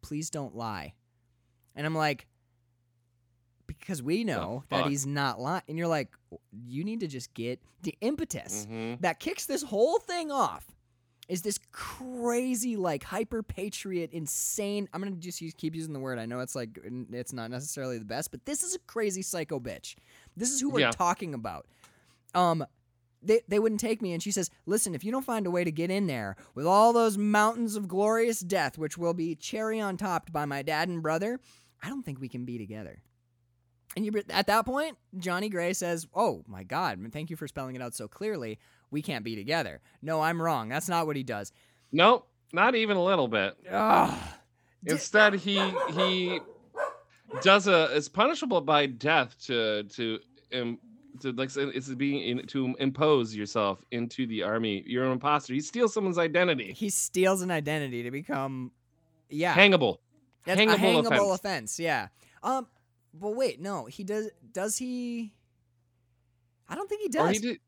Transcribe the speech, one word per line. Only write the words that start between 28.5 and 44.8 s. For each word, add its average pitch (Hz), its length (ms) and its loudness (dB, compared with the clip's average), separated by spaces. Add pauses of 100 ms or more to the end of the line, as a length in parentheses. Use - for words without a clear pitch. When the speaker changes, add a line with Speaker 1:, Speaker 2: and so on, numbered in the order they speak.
Speaker 1:
which 156 200 -4
will 170 160 0
be 170 220 -4
cherry 220 440 -4
on 196 180 -2
topped 180 340 -4
by 151 140 -2
my 139 160 -4
dad 156 280 -2
and 170 120 -4
brother, 175 380 -2 (420)
I 175 80 -8
don't 269 140 -8
think 135 160 -8
we 131 100 -8
can 123 160 -8
be 120 120 -8
together." 104 440 -12 (960)
And 208 100 -2
you, 208 60 -2 (200)
at 196 160 2
that 226 180 4
point, 285 320 -2 (200)
Johnny 185 320 -2
Gray 180 240 0
says, 170 420 -2
"Oh 175 320 0
my 95 160 -12
God, 123 360 -2 (140)
thank 151 160 -8
you 170 60 -8
for 151 120 -10
spelling 131 280 -10
it 127 60 -8
out 123 140 -8
so 107 120 -10
clearly. 135 520 -6 (320)
We 147 100 -2
can't 127 220 -4
be 113 120 -4
together." 107 460 -4 (200)
No, 156 200 0
I'm 165 200 0
wrong. 143 280 0
That's 143 200 -4
not 170 180 0
what 151 80 -2
he 135 80 -4
does. 107 280 -6 (400)
Speaker 2:
Nope, 190 360 8 (240)
not 214 240 4
even 214 220 2
a 175 60 4
little 175 240 4
bit. 101 280 2 (160)
Speaker 1:
Ugh. 214 380 6 (760)